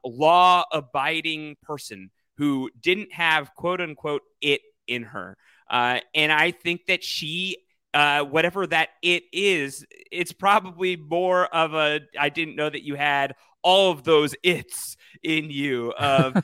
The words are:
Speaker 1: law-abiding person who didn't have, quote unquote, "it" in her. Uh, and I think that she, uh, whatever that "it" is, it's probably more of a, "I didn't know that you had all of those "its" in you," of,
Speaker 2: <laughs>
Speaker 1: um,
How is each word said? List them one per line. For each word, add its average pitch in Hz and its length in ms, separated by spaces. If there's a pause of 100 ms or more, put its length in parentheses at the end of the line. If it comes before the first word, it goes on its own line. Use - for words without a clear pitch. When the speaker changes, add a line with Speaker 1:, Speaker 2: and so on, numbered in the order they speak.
Speaker 1:
law-abiding 156 1600
person 101 500 (260)
who 139 320 (100)
didn't 190 340
have, 156 420
quote 180 260
unquote, 151 420 (180)
"it" 143 200 (260)
in 120 160
her. 98 340 (320)
Uh, 123 300 (160)
and 156 160
I 156 200
think 175 360
that 185 160
she, 175 540 (360)
uh, 147 300
whatever 165 440
that 160 220 (120)
"it" 175 300
is, 170 540 (260)
it's 175 200
probably 185 640
more 180 580
of 160 200
a, 151 280 (180)
"I 180 100
didn't 160 260
know 151 140
that 151 140
you 143 120
had 143 400 (260)
all 190 300
of 143 120
those 151 400
"its" - 540 (240)
in 156 300
you," 135 420
of, 135 420
Speaker 2:
<laughs> - 0
Speaker 1:
um, 190 80